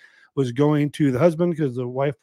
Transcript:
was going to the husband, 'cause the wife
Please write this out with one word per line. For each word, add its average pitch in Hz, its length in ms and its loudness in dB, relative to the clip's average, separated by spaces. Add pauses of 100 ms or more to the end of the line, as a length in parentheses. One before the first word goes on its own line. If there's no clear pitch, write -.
(360)
was 131 160 0
going 147 400 2
to 143 200 2
the 120 80 0
husband, 170 360 2
'cause 139 200 -4
the 123 120 -6
wife 135 360 -4